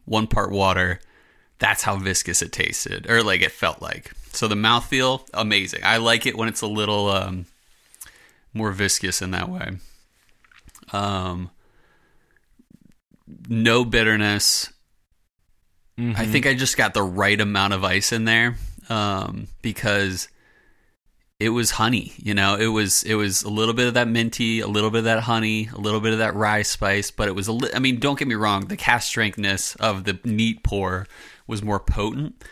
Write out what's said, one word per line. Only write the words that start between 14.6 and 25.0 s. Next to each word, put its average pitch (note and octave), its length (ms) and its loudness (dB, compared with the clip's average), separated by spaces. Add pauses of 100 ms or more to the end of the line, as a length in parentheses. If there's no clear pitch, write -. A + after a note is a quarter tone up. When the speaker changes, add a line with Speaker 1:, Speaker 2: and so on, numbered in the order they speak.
Speaker 2:
Mm-hmm. A#2 220 -2
Speaker 1:
I A2+ 60 0
think G#2+ 200 2
I C3+ 80 4
just B2+ 220 0
got G#2+ 180 2
the G#2+ 80 2
right G2 380 2
amount G2+ 340 2
of F#2+ 100 0
ice F#2+ 280 0
in A2+ 120 0
there, A2+ 320 4 (320)
um, G#2 600 -2 (120)
because G2+ 680 -2 (1120)
it A2 120 0
was A#2 220 0
honey, A2+ 440 0
you G#2 180 -4
know? G2 220 2
It A2 120 2
was, G#2+ 360 2
it A2 100 0
was G2+ 280 0
a G#2 60 -10
little A2 260 0
bit B2 140 2
of A#2 60 0
that A#2+ 140 2
minty, A2+ 520 0
a G#2 60 -4
little G#2 240 2
bit A2+ 80 0
of A2+ 60 2